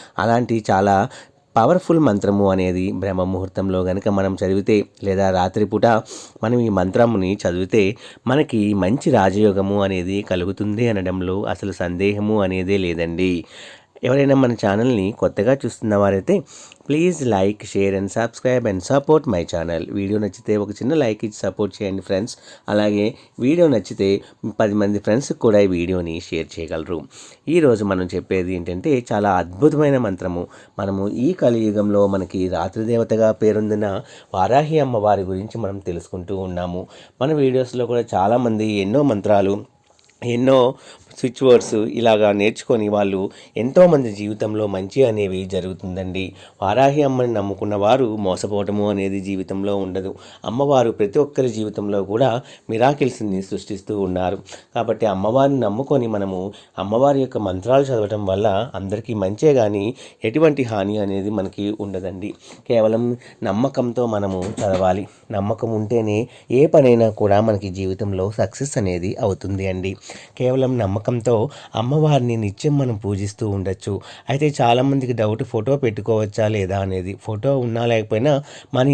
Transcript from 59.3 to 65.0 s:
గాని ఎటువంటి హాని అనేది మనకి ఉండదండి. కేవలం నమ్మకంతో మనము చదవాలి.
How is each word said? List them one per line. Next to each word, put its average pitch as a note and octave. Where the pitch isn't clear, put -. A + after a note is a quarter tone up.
గాని G#2+
ఎటువంటి C#3+
హాని G#2+
అనేది G2
మనకి G2+
ఉండదండి. F#2+
కేవలం A#2
నమ్మకంతో B2
మనము G2+
చదవాలి. F#2+